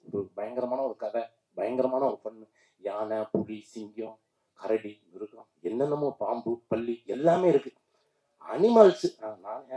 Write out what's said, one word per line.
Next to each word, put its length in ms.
ஒரு 220
பயங்கரமான 480
ஒரு 140
கதை, 280
பயங்கரமான 520
ஒரு 180
fun. 240
யானை, 540
புலி, 300
சிங்கம், 580
கரடி, 480
மிருகம், 360
என்னென்னமோ 580
பாம்பு, 480
பல்லி 380
எல்லாமே 440
இருக்கு, 240
அனிமல்ஸ், 720
ஆ, 180
நானே 360